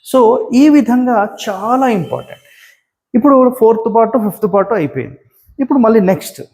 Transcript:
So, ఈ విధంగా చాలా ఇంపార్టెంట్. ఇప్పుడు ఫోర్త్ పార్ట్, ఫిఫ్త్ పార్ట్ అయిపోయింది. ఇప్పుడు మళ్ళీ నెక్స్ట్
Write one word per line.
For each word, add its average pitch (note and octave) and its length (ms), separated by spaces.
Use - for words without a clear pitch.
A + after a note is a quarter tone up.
So, C4 80
ఈ - 20
విధంగా B3 400
చాలా A3+ 400
ఇంపార్టెంట్. - 460
ఇప్పుడు C#4 180
ఫోర్త్ A3 360
పార్ట్, A3+ 300
ఫిఫ్త్ G#3 280
పార్ట్ G3 260
అయిపోయింది. C3+ 400
ఇప్పుడు C4+ 220
మళ్ళీ A3+ 160
నెక్స్ట్ - 300